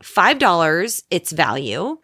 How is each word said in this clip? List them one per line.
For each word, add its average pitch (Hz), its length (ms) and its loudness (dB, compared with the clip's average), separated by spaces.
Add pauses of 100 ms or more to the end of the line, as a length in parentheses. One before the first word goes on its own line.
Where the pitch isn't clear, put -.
five 240 380 2
dollars 175 720 0
its - 220 -4
value. 139 720 -2